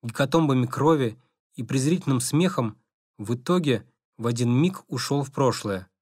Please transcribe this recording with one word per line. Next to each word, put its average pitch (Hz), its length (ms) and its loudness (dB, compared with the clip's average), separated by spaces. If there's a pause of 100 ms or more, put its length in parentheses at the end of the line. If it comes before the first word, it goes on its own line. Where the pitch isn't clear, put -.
гекатомбами 135 600 2
крови 135 560 0 (340)
и 131 80 -8
презрительным 135 580 0
смехом 143 560 0 (400)
в 110 180 -4
итоге 147 500 0 (320)
в 113 80 -8
один 120 280 0
миг 170 340 0
ушел 139 380 -4
в - 80 -20
прошлое. 107 560 -2 (120)